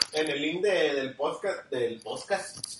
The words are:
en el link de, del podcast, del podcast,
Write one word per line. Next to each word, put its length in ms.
en 160
el 120
link 220
de, 300
del 220
podcast, 540
del 320
podcast, 560